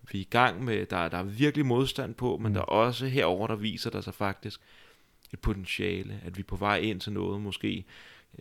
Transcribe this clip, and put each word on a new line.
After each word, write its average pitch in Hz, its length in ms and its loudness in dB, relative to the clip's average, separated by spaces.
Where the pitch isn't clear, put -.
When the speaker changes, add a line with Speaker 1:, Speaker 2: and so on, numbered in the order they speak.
Speaker 1:
vi 101 60 -2
er 95 40 -4
i 92 80 -10
gang 117 340 4
med, 104 220 0
der, 87 220 0
der 85 100 -4
er 90 40 -2
virkelig 135 440 2
modstand 127 480 2
på, 123 220 0
men 110 120 -2
Speaker 2:
Mm. 104 60 2
Speaker 1:
der - 60 2
er - 40 0
også 120 420 2
herover, 107 400 2
der 110 100 -2
viser 104 340 -4
der 98 100 -6
sig 101 140 -8
faktisk 101 460 -4
et - 60 -12
potentiale, 98 880 -2
at 92 120 -10
vi 98 40 -8
er 95 60 -6
på - 100 -6
vej 101 220 2
ind 95 220 0
til 104 120 -6
noget, 95 280 -2
måske, 98 440 -4